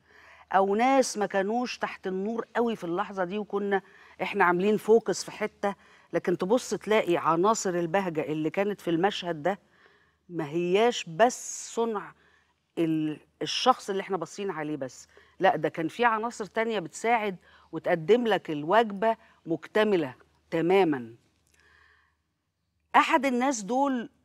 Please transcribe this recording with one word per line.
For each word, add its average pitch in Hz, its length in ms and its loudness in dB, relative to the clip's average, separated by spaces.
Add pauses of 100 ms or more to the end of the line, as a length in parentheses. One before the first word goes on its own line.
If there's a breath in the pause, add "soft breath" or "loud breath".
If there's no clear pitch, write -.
(520 loud breath)
أو 196 240 2
ناس 254 420 2
ما 202 80 -2
كانوش 208 520 -2
تحت - 300 -8
النور 196 380 -4 (100)
قوي 226 200 0
في - 80 -12
اللحظة 190 400 -4
دي، 185 140 -4
وكنا 202 440 -2 (400 loud breath)
احنا 196 240 2
عاملين 185 320 4
فوكس 214 460 4
في - 80 -12
حتة، 202 440 -4 (380 soft breath)
لكن 170 240 0
تبص 208 360 0
تلاقي 185 440 2
عناصر 180 520 2
البهجة 175 540 -2
اللي 156 260 -2
كانت 196 320 -4
في - 80 -6
المشهد 170 540 -2
ده 190 160 -2 (680 soft breath)
ما 160 180 -6
هياش 180 640 0
بس - 680 0
صنع 214 380 -6 (640 soft breath)
ال-، 156 420 -2 (220)
الشخص - 480 0
اللي 196 120 -4
احنا 190 160 -6
باصين 190 340 -8
عليه 151 260 -6
بس، 131 300 -10 (320 soft breath)
لا، 180 160 4
ده 151 140 -2
كان 160 180 -6
في 233 180 -2
عناصر 226 400 -2
تانية 220 340 -2
بتساعد 214 560 -2 (360 soft breath)
وتقدم 175 560 2
لك 180 240 0
الوجبة 202 640 0 (300 soft breath)
مكتملة 165 680 0 (360)
تمامًا. 160 640 2 (1800 soft breath)
أحد 285 300 4
الناس 247 360 0
دول 254 480 -2 (140)